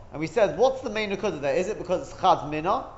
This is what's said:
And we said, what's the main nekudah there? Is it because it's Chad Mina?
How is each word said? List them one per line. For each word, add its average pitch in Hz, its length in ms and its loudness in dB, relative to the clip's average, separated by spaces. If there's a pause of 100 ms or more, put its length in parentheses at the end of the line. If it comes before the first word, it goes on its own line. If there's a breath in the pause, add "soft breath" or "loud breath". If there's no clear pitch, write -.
(120)
And 139 80 -10
we 156 80 -2
said, 175 320 2
what's 254 220 4
the 226 100 -6
main 214 200 -2
nekudah 190 300 -2
there? 139 140 0
Is 185 140 0
it 208 100 -6
because 175 300 -2
it's - 120 -12
Chad 165 280 4
Mina? 160 360 -2 (120)